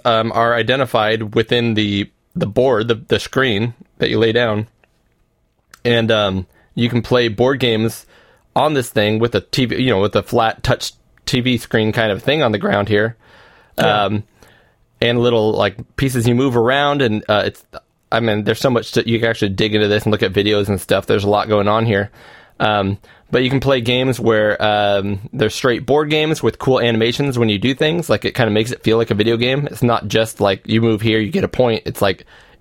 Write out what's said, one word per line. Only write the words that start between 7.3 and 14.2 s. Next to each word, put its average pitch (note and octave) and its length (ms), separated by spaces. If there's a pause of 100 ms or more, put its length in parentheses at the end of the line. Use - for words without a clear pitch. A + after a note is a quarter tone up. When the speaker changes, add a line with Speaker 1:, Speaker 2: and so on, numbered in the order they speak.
Speaker 1:
games A2+ 440 (500)
on D3+ 200
this C3 160
thing G#2+ 280
with A#2 160
a G2+ 60
T - 240
V, A2+ 180
you B2+ 80
know, G2 100
with G2+ 160
a G2+ 60
flat A2+ 400
touch - 300 (320)
T B2+ 160
V B2 160
screen A2 360
kind A2 200
of F#2 100
thing D3+ 200
on A#2 100
the G#2 60
ground G#2 300
here. G#2+ 280 (640)
Speaker 2:
Yeah. G#2 260
Speaker 1:
Um, G#2 200 (760)